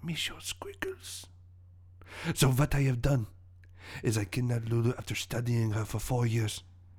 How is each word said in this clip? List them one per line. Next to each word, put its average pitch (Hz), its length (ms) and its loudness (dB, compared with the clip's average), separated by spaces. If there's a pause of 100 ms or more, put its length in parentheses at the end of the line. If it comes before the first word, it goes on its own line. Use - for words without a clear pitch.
Micho - 400 -6
Squiggles. - 840 -10 (1080)
So 143 140 6
what 131 260 4
I 143 80 4
have 131 180 2
done 127 260 2 (760)
is 110 140 2
I 107 80 0
kidnapped 120 440 0
Lulu 117 280 4
after - 180 -6
studying 117 580 0
her 107 120 0
for 110 140 -4
four 120 280 0
years 113 360 0 (360)